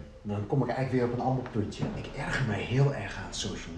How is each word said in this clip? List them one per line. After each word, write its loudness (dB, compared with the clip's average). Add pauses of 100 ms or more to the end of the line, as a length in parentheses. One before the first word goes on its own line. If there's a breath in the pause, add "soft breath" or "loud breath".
(220)
Dan -4
kom 2
ik 0
eigenlijk 0 (120)
weer 2
op 0
een 0
ander 2
puntje. -2 (100)
Ik -4 (120)
erger 0
mij 0
heel 4
erg -4
aan -6
social -6